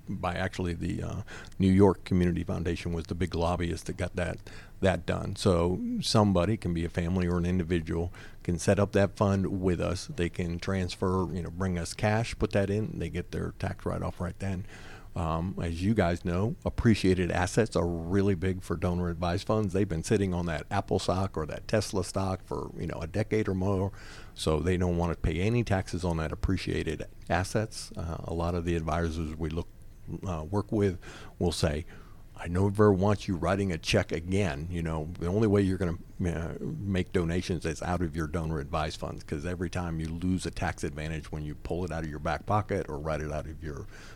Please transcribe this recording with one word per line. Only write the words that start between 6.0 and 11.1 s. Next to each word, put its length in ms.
somebody 560
can 160
be 100
a 60
family 360
or 120
an 80
individual 680
can 160
set 220
up 100
that 260
fund 440
with 200
us. 360
They 120
can 300
transfer, 720